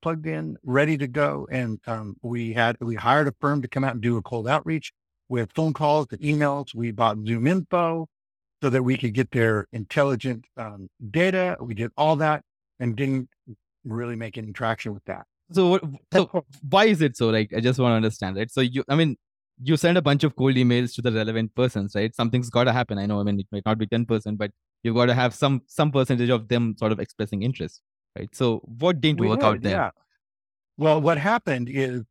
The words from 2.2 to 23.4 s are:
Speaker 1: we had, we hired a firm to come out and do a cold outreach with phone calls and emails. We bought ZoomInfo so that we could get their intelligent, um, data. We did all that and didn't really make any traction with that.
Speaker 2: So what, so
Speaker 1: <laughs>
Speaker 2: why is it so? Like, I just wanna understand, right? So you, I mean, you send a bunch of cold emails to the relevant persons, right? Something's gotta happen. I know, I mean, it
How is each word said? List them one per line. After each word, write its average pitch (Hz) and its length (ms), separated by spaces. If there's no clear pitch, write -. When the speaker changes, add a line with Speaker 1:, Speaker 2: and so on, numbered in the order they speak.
Speaker 1:
we 117 300
had, 117 280
we 117 140
hired 139 320
a 131 120
firm 147 220
to 123 60
come 135 160
out 135 100
and 117 80
do 117 160
a 98 60
cold 113 240
outreach 156 440
with 120 260
phone 160 200
calls 147 360
and 139 120
emails. 147 520
We 117 180
bought 107 260
ZoomInfo 165 880
so 139 80
that 131 100
we 127 160
could 117 160
get 123 160
their 113 420
intelligent, 123 760
um, 104 300
data. 180 480
We 117 160
did 110 200
all 156 200
that 151 280
and 120 160
didn't 131 340
really 120 320
make 113 200
any 110 160
traction 113 440
with 101 100
that. 92 220
Speaker 2:
So 180 160
what, 185 160
so 185 320
Speaker 1:
<laughs> 139 140
Speaker 2:
why 196 160
is 202 160
it 139 160
so? 113 120
Like, 110 260
I 113 40
just 123 200
wanna 120 160
understand, 107 420
right? 110 120
So - 120
you, 127 260
I 139 80
mean, 156 220
you 143 140
send 170 220
a 180 40
bunch 143 220
of 147 140
cold 131 180
emails 123 380
to - 80
the 120 100
relevant 110 440
persons, 110 400
right? 107 200
Something's 117 340
gotta 123 220
happen. 117 260
I 98 100
know, 104 120
I 101 40
mean, 101 160
it 95 120